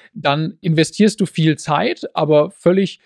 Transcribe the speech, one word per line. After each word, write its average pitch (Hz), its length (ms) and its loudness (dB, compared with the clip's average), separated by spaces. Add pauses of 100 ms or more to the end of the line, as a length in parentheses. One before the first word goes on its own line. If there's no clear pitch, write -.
(140)
dann 151 480 -4
investierst 180 600 0
du 185 60 -2
viel 156 300 0
Zeit, 190 580 -4
aber 151 340 2
völlig, 190 560 0